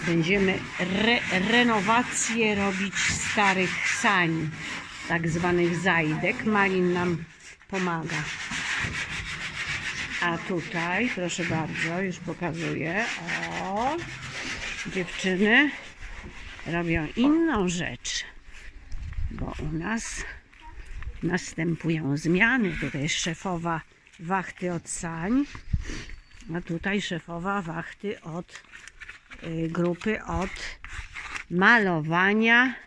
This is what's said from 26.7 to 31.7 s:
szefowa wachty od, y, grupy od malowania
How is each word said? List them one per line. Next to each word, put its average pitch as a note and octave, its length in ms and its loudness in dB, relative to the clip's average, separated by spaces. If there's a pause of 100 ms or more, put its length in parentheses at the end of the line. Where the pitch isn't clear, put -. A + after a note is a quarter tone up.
szefowa F3 600 -4
wachty E3 600 -8
od, E3+ 420 -10 (800)
y, E3 280 -2
grupy F3 520 0
od - 560 -4 (720)
malowania G3+ 1200 6 (120)